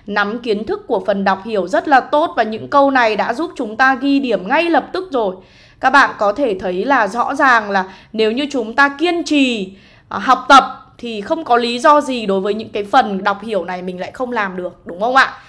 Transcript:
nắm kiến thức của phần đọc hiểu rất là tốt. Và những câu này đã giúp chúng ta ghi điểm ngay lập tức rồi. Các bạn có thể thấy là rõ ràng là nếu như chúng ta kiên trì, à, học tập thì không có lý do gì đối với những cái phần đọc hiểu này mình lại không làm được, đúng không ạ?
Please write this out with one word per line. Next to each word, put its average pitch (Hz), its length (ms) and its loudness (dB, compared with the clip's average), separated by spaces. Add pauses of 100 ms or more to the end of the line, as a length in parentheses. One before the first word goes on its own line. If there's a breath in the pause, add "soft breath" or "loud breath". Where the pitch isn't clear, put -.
nắm 208 320 -2
kiến 220 260 -4
thức 415 220 -6
của 208 200 -2
phần 196 160 0
đọc 190 220 0
hiểu 202 220 -2
rất 294 200 -2
là 269 120 6
tốt. 302 360 0
Và 240 80 2
những 220 240 -8
câu 277 240 4
này 233 240 2
đã 202 180 -2
giúp 320 220 -6
chúng 220 220 -6
ta 262 180 4
ghi 277 240 0
điểm 202 280 -2
ngay 302 160 0
lập 330 300 0
tức 370 180 -8
rồi. 214 240 -2 (440 loud breath)
Các 262 100 2
bạn 254 280 6
có 208 160 0
thể 226 260 -2
thấy 190 260 -4
là 254 220 2
rõ 240 280 -4
ràng 240 360 2
là 190 140 0 (280 loud breath)
nếu 220 180 0
như 277 200 -2
chúng 226 240 -4
ta 277 140 4
kiên 330 340 -2
trì, 247 500 0 (360 loud breath)
à, 196 100 -6
học 247 300 2
tập 277 140 8 (360)
thì 226 220 -10
không 320 220 -4
có 247 140 2
lý 240 220 -2
do 294 220 6
gì 247 240 -4
đối 196 140 0
với 208 140 -2
những 220 160 -10
cái 202 140 -4
phần 208 400 2
đọc 202 200 -2
hiểu 202 220 -4
này 180 160 -8
mình 180 180 -8
lại 180 120 -10
không 247 200 -8
làm 196 260 -4
được, 180 280 -10
đúng 175 160 -14
không 254 140 0
ạ? 262 180 4 (160 loud breath)